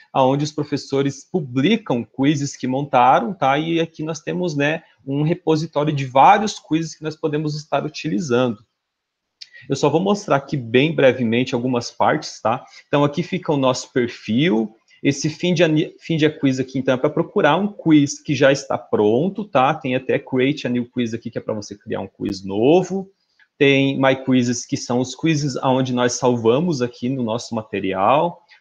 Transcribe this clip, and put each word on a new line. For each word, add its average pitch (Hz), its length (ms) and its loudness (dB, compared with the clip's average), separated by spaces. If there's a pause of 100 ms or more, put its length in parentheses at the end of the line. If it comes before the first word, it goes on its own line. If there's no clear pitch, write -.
(140)
Aonde 135 300 2
os 147 80 -4
professores 139 720 -4
publicam 139 800 -2
quizzes 139 540 -2
que 127 100 -6
montaram, 143 640 2
tá? 139 240 0
E 160 220 -2
aqui 165 240 -6
nós 160 160 -8
temos, 175 340 -4
né, 147 300 -2 (220)
um 139 160 -2
repositório 156 720 0
de 139 120 -4
vários 180 540 4
quizzes 160 340 -4
que - 100 -18
nós 156 120 -8
podemos 151 400 -4
estar 147 300 -4
utilizando. 135 800 -2 (1040)
Eu 139 80 -2
só 151 120 2
vou 156 120 2
mostrar 196 360 0
aqui 139 200 -6
bem 127 360 2
brevemente 123 640 2
algumas 120 340 -2
partes, 127 520 -2
tá? 120 240 -2 (200)
Então, 147 200 2
aqui 143 180 -2
fica 175 300 -4
o 143 40 0
nosso 131 360 0
perfil. 147 840 0 (260)
Esse 139 280 -2
fim 180 240 -2
de 170 100 2
ani-, 156 360 2
fim 165 180 -2
de 151 120 4
quiz 135 300 0
aqui, 131 200 -6
então, 127 160 0
é - 20 0
pra 147 120 0
procurar 160 460 0
um 202 160 -2
quiz 151 480 2
que - 160 -4
já 135 160 4
está - 260 -2
pronto, 123 680 0
tá? 135 280 2
Tem 131 220 -4
até 127 240 -2
Create 135 480 -2
a - 20 -4
New 123 200 -4
Quiz 120 240 -4
aqui, 117 180 -10
que - 60 -10
é 123 40 -8
pra - 120 -4
você 104 240 -10
criar 107 240 -8
um 98 60 -10
quiz 101 360 -8
novo. 175 680 0 (460)
Tem 135 460 2
My 135 140 4
Quizzes, 127 500 0
que - 100 -6
são 123 240 -4
os 127 140 -4
quizzes 147 440 -2
aonde 127 360 0
nós 123 200 0
salvamos 123 680 2
aqui 120 260 -6
no 131 140 -4
nosso 117 320 -6
material. 107 880 0 (200)